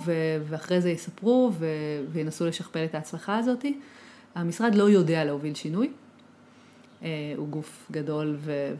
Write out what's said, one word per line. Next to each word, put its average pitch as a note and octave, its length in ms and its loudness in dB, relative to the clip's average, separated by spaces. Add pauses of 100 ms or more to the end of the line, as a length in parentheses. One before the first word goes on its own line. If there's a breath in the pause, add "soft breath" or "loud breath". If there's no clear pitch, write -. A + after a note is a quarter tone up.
ו-, E3+ 80 0 (320)
ואחרי D#3+ 360 0
זה F3 100 2
יספרו, A#3 680 2
ו-, D#3+ 80 -2 (460)
וינסו D#3 340 -2
לשכפל E3 380 -4
את D#3+ 100 -6
ההצלחה D#3+ 420 -4
הזאת. A#3+ 280 0 (720 loud breath)
המשרד F3 400 0
לא G3+ 160 8
יודע E3 340 6
להוביל D3 300 -4
שינוי. F3+ 360 -2 (1120 loud breath)
אה, D#3+ 60 -6 (280)
הוא D3+ 120 -6
גוף D3+ 420 -10
גדול D3+ 480 -2
ו-, C#3+ 420 -4